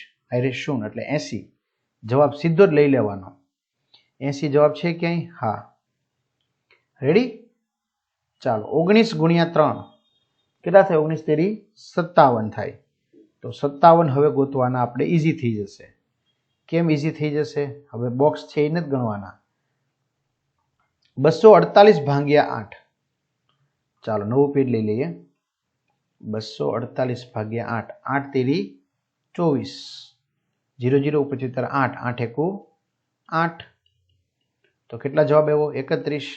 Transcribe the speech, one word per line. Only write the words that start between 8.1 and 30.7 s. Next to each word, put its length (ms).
ચાલો, 240
ઓગણીસ 500
ગુણ્યા 300
ત્રણ. 400
કેટલા 180
થાય? 160
ઓગણીસ 260
તેરી 420
સત્તાવન 760
થાય. 280
તો 80
સત્તાવન 600
હવે 200
ગોતવાના 500
આપણે 240
ઈઝી 280
થઈ 220
જશે. 420
કેમ 220
ઈઝી 200
થઈ 200
જશે? 600
હવે 180
બોક્સ 380
છે 200
એ 20
નથી 220
ગણવાના. 480
બસો 340
અડતાલીસ 480
ભાગ્યા 440
આઠ. 300
ચાલો, 220
નવું 280
પેજ 160
લઈ 140
લઈએ. 420
બસો 500
અડતાલીસ 640
ભાગ્યા 320
આઠ. 240
આઠ 280
તેરી 480
ચોવીસ. 400